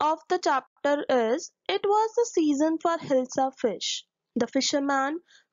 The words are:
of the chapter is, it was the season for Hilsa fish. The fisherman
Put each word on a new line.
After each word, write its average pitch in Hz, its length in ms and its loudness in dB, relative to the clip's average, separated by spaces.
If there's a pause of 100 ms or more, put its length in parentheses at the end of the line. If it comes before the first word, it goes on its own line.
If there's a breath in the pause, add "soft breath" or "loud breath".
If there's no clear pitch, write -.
of 311 180 0 (100)
the 359 140 0
chapter 285 680 -2
is, 247 440 0 (160)
it 392 160 -2
was 427 320 2
the 480 180 2
season 311 440 2
for 339 200 0
Hilsa 262 580 0
fish. - 480 -4 (300)
The 233 120 -2
fisherman 277 720 -2 (320 soft breath)